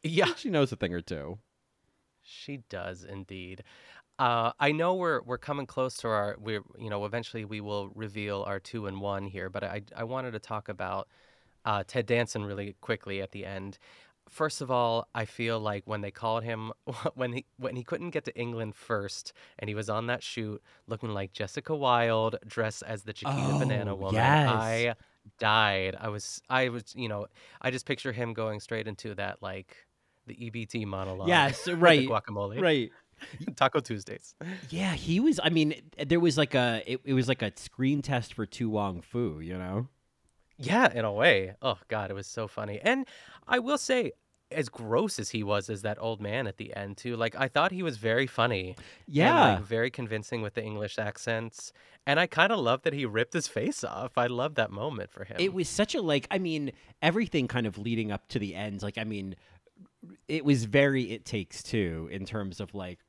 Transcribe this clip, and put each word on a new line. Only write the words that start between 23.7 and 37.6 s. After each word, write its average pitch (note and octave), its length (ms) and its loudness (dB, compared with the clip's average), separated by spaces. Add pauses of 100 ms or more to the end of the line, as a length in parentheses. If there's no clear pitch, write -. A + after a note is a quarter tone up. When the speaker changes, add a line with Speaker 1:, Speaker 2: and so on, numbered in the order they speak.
Speaker 1:
Woman, A2 440 4
Speaker 2:
yes. - 60 8
Speaker 1:
I A2+ 500 2 (440)
died. G#2 600 4
I A2 100 -6
was, - 400 -8
I B2+ 200 4
was, A#2 260 -8
you A#2+ 140 -4
know, G#2 180 -6 (340)
I C3 100 0
just B2+ 160 -6
picture C3 260 -4
him A#2 200 -4
going A2 280 -4
straight A2 260 -6
into G#2 280 -10
that, G2 260 -6
like, F#2+ 460 -12 (400)
the A#2 180 -12
E A#2 60 -8
B A2+ 140 -6
T A2 200 -4
monologue F#2+ 420 -4
Speaker 2:
Yes, C#3 400 4
Speaker 1:
<laughs> E3+ 140 -2
with E3+ 140 12
the C3+ 80 6
Speaker 2:
right, - 0 -
Speaker 1:
guacamole. G#2+ 580 0
Speaker 2:
right. D3+ 300 4 (280)
Speaker 1:
<laughs> - 380 -10
Taco C3+ 240 4
Tuesdays. - 540 -8 (340)
Speaker 2:
Yeah, F3+ 240 -2
he E3 260 2
was, C#4 240 4
I D#3+ 60 4
mean, D#3+ 480 2
there D3+ 220 4
was, E3 180 6
like, D3 180 4
a, A#2+ 300 4
it, B2+ 180 -4
it C#3 100 0
was B2+ 140 6
like C3 140 2
a G#2 160 0
screen C3+ 440 0